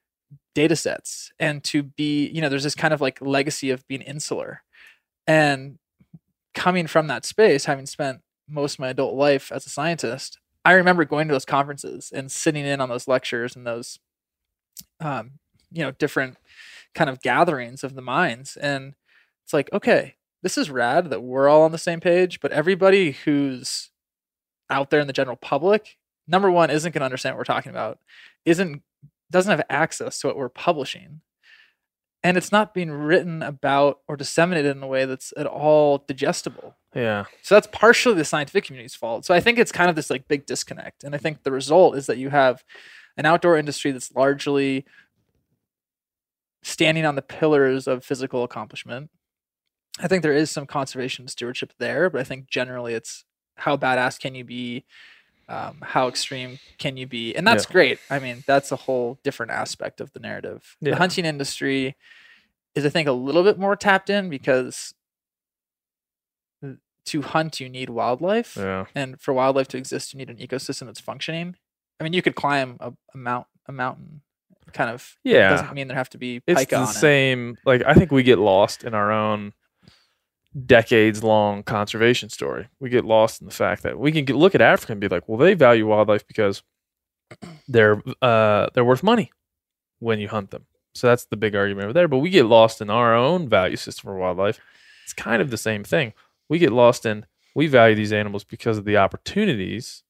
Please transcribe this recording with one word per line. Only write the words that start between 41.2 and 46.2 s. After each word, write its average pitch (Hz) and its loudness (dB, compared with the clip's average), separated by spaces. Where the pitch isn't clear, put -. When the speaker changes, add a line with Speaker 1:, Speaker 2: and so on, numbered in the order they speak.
Speaker 1:
the 139 -4
result 139 4
is 139 -8
that 120 -2
you 135 -8
have 131 2
an 143 0
outdoor 170 4
industry 147 -4
that's 127 -8
largely 135 0